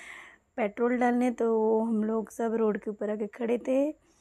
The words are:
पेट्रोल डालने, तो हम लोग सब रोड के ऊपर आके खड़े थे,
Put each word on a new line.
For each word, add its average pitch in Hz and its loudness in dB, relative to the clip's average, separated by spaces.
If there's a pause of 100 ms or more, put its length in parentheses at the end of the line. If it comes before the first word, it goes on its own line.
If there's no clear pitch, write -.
(560)
पेट्रोल 240 0
डालने, 247 2
तो 220 2
हम 220 0
लोग 220 -2
सब 226 -2
रोड 214 2
के 214 -8
ऊपर 208 -4
आके 214 -4
खड़े 233 -2
थे, 269 2 (280)